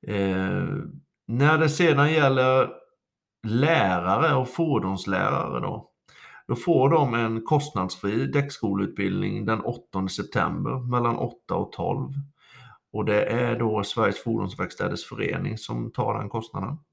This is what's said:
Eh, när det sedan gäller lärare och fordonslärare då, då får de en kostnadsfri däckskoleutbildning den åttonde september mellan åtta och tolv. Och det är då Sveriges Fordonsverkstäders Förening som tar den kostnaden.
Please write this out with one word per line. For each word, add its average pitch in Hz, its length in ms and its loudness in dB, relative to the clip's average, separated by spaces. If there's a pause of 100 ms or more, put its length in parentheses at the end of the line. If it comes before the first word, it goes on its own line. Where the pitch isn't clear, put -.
Eh, 95 600 0 (600)
när 139 300 4
det 151 120 4
sedan 147 420 4
gäller 131 580 4 (800)
lärare 113 880 2
och 131 140 0
fordonslärare 98 1080 0
då, - 280 -6 (600)
då 123 80 -2
får 143 340 4
de 147 240 4
en 113 280 0
kostnadsfri 110 840 -2
däckskoleutbildning 101 1200 -2
den 110 160 0
åttonde 95 500 -4
september 95 680 -2 (100)
mellan 120 280 0
åtta - 380 -6
och 95 160 -2
tolv. 92 420 -4 (800)
Och 107 120 -2
det 104 180 4
är 117 360 0
då 107 240 0
Sveriges 101 400 0
Fordonsverkstäders 95 800 -4
Förening 104 520 -4
som 117 340 -6
tar 107 280 -2
den 104 100 -6
kostnaden. 113 480 -6 (160)